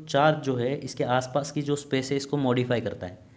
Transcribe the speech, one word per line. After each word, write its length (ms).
चार्ज 400
जो 120
है 200
इसके 300
आसपास 440
की 120
जो 140
स्पेस 340
है 60
इसको 220
मॉडिफाई 420
करता 260
है, 120